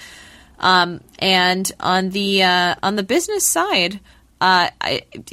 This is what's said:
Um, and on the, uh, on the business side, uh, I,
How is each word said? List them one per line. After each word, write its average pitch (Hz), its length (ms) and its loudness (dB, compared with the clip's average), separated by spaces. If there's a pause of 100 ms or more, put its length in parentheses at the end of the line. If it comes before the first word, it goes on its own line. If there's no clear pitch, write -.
(580)
Um, 180 440 2 (180)
and 185 580 0
on 185 320 0
the, 196 320 0
uh, 180 400 2
on 202 140 -2
the 202 80 -2
business 349 440 -2
side, 208 520 -2 (400)
uh, 180 300 2 (100)
I, 123 220 -4 (300)